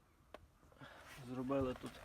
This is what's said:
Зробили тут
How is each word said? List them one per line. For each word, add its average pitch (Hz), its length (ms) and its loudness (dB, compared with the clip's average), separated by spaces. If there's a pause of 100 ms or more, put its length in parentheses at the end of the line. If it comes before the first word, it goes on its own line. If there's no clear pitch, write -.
(1300)
Зробили 131 440 4
тут 117 160 -6 (140)